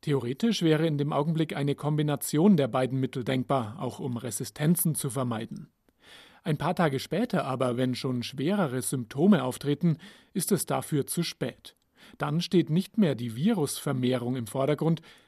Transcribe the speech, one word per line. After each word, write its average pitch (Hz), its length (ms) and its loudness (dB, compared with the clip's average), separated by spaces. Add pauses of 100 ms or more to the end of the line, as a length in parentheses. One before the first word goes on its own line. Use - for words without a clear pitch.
Theoretisch 139 600 0
wäre 156 260 4
in 147 100 0
dem 147 160 -2
Augenblick 156 420 0
eine 143 200 -2
Kombination 151 800 2
der 135 100 2
beiden 131 320 0
Mittel 131 240 -4
denkbar, 127 560 -2
auch 123 200 -8
um 123 180 -4
Resistenzen 147 760 0
zu 135 160 -4
vermeiden. 120 600 -6 (760)
Ein 156 140 -2
paar 175 160 0
Tage 151 240 2
später 160 480 -2
aber, 127 320 0
wenn 127 160 2
schon 123 300 -2
schwerere 135 580 -2
Symptome 139 640 4
auftreten, 147 540 0 (360)
ist - 180 -2
es 185 140 0
dafür 135 400 -2
zu - 160 -4
spät. - 540 -8 (420)
Dann 147 240 -2
steht 165 300 2
nicht 175 260 0
mehr 170 160 4
die 117 220 -6
Virusvermehrung 131 1000 0
im 120 120 -6
Vordergrund, 147 560 0 (240)